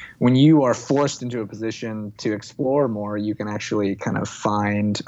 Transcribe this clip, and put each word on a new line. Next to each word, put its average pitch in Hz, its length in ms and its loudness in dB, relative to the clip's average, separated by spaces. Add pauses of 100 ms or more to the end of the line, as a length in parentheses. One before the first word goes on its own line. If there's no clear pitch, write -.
(200)
when 127 160 4
you 147 260 8
are 123 100 4
forced 135 480 0
into 123 200 -6
a 107 60 -6
position 107 720 -8
to 113 140 -2
explore 135 540 -2
more, 104 320 -4
you 104 160 -2
can 104 140 -6
actually 104 480 -2
kind - 200 -4
of 101 120 -4
find 104 800 0